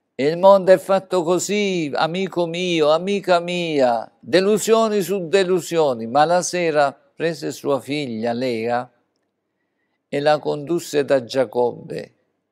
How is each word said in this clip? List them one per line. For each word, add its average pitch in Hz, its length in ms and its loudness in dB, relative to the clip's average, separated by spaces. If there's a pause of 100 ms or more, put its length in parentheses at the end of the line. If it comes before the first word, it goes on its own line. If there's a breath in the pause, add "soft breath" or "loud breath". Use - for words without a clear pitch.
(160)
"Il 156 220 -2
mondo 190 360 8
è 180 40 4
fatto 185 460 -2
così, 180 720 0
amico 175 520 -2
mio, 165 440 0
amica 185 480 2
mia, 156 800 -2
delusioni 208 840 2
su 175 280 -4
delusioni." 165 760 0
Ma 131 200 2
la 175 160 2
sera 156 500 0
prese 151 600 -8
sua 139 260 -2
figlia 120 540 -6
Lea 120 580 -4 (1160)
e 143 100 -4
la 151 200 2
condusse 147 680 -4
da 131 180 0
Giacobbe, 117 920 -4 (380)